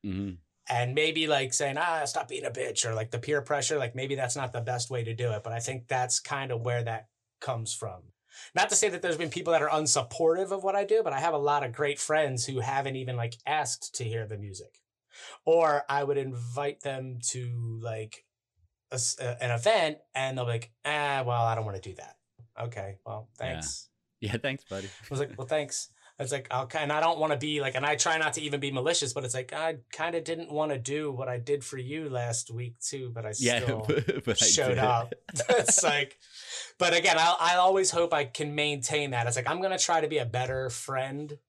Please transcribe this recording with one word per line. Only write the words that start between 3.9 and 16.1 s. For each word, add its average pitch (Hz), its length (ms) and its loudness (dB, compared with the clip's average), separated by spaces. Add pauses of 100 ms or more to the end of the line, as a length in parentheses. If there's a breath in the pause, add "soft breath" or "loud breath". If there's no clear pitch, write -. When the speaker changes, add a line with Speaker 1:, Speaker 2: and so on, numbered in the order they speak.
Speaker 2:
maybe 135 220 -2
that's 127 180 -2
not 131 180 -4
the 120 80 -4
best 120 300 -4
way 120 140 -2
to 113 100 -4
do 117 160 0
it. 107 140 -4
But 113 80 -6
I 117 80 -4
think 120 260 -6
that's 127 320 0
kinda 131 380 -4
where 120 260 0
that 113 260 -6 (320)
comes 117 320 -4
from. 92 400 -10 (440 loud breath)
Not 190 140 4
to 208 60 0
say 214 120 6
that 175 140 -2
there's 254 140 2
been 160 140 -2
people 170 220 0
that 156 100 6
are 151 80 2
unsupportive 160 800 2
of 196 140 -4
what 196 100 2
I 202 100 4
do, 214 200 4
but 160 80 -2
I 135 80 -2
have 165 140 2
a 147 40 2
lot 143 260 2
of 120 80 -4
great 143 280 -2
friends 143 460 0
who 131 120 -4
haven't 135 380 -2
even, 127 200 -4
like, 117 200 -4 (100)
asked - 500 -2
to 123 80 -4
hear 110 220 -4
the 107 100 -8
music. 101 440 -12 (640 loud breath)
Or 156 440 6
I 139 140 2
would 139 160 2